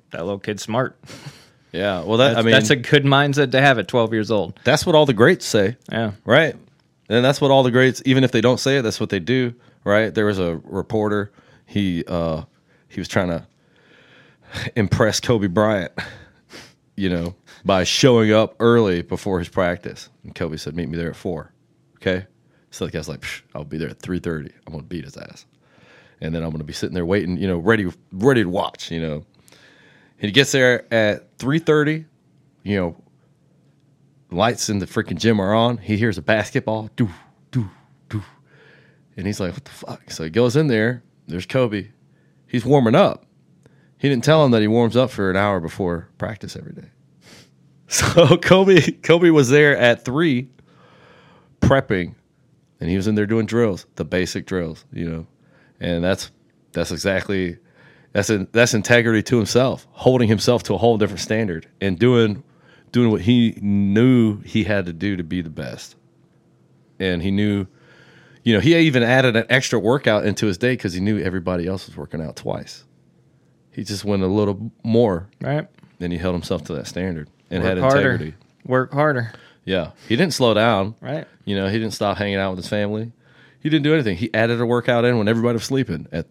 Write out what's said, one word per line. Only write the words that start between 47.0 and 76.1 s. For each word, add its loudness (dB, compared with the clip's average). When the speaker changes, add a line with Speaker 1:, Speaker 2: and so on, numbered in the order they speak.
Speaker 2:
So 4
Kobe, 6
Kobe 4
was 6
there 6
at 4
three -2
prepping, -2
and -6
he -2
was -2
in -2
there 0
doing -2
drills, -2
the -6
basic -4
drills, -8
you -8
know. -10
And -4
that's, -2
that's -4
exactly, -4
that's -2
in, 0
that's 2
integrity 2
to 0
himself, 0
holding 2
himself 2
to -4
a -2
whole 2
different -2
standard -4
and -2
doing, 2
doing 2
what 0
he 2
knew 2
he -4
had -2
to -8
do -6
to -6
be -6
the -8
best. -14
And -2
he -2
knew, -2
you 2
know, 6
he 6
even 4
added 4
an 0
extra 0
workout 2
into -2
his -2
day 0
'cause -6
he -6
knew -2
everybody -4
else -8
was -20
working -10
out -10
twice. -10
He -10
just -8
went -2
a 0
little -2
more. 2
Speaker 1:
Right. -6
Speaker 2:
And -4